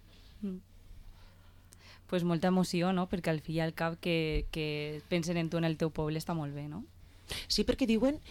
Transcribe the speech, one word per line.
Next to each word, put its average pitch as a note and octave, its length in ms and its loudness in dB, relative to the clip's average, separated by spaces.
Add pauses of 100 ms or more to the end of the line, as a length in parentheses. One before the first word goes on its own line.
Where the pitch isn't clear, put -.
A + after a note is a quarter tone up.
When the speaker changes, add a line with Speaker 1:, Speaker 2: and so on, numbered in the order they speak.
(420)
Speaker 1:
Mm. F#3+ 160 -6 (1500)
Pues F3 160 0
molta F3 260 4
emoció, F3+ 420 4
no? F#3 160 2
Perquè F3 220 -2
al D#3+ 100 2
fi D#3+ 180 -4
i - 40 2
al D#3+ 160 0
cap E3 240 -2
que, D#3 480 0
que D3+ 580 -4
pensen E3+ 300 0
en E3 120 0
tu E3+ 100 0
en E3 80 2
el D#3+ 100 0
teu D#3+ 160 0
poble D#3 240 -2
està E3+ 160 -4
molt C#3+ 220 -4
bé, C#3+ 120 -6
no? E3 140 -8 (640)
Speaker 2:
Sí, - 160 2
perquè A#3+ 240 2
diuen, A3+ 300 6 (140)